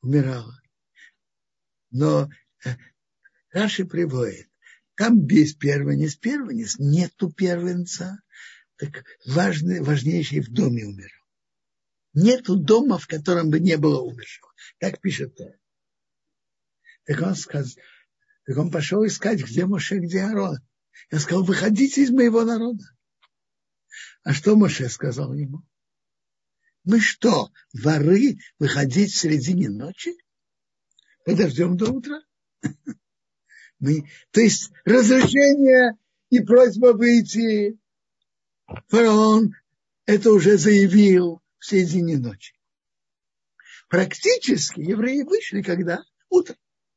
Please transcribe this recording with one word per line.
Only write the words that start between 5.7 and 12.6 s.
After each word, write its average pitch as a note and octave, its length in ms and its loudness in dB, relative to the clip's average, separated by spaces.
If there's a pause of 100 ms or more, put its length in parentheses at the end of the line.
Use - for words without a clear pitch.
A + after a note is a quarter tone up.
первенец, A3+ 640 -8
нету D#3+ 540 -2
первенца. F3+ 880 -6 (560)
Так - 280 -14 (200)
важный, E3+ 560 -4
важнейший D3 600 -4
в A#2 120 -10
доме A#2 320 -2
умер. G2 260 -18 (1040)
Нету G3+ 440 2
дома, G#3+ 420 2